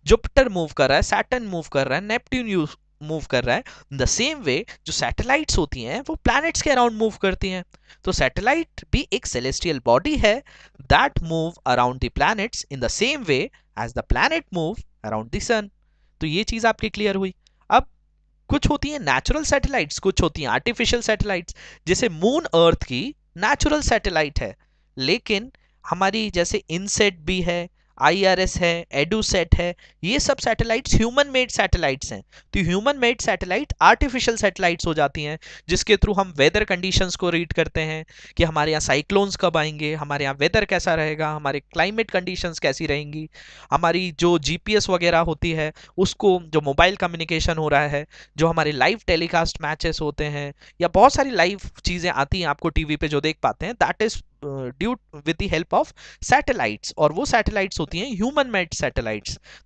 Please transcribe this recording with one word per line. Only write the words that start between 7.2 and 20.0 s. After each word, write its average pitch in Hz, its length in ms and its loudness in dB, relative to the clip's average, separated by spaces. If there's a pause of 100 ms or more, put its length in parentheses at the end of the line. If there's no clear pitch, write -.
करती 190 280 0
हैं। 185 140 -6 (400)
तो 185 80 -2
सैटेलाइट 226 840 0
भी - 200 0
एक 247 120 -2
सेलेस्टियल 131 600 -4
बॉडी 180 320 2
है 220 260 2 (480)
that 180 320 4
move 165 340 -2 (100)
around 123 360 2
the 117 140 -2
planets 202 560 0
in 127 100 -6
the 110 80 0 (100)
same 262 280 0
way 135 120 2 (380)
as 117 180 -6
the 117 60 -6 (100)
planet 294 300 2 (140)
move 165 260 -4 (220)
around 113 240 -6
the 208 120 -6
sun। 214 280 -2 (520)
तो 156 60 -4
ये 170 160 -2
चीज 226 220 -4
आपकी 220 240 0
क्लियर 202 260 -2
हुई। 190 180 -4 (360)
अब 247 180 4 (600)
कुछ - 220 0
होती 285 200 -2
हैं 302 100 -6
नेचुरल 226 440 0
सैटेलाइट्स, 269 560 -2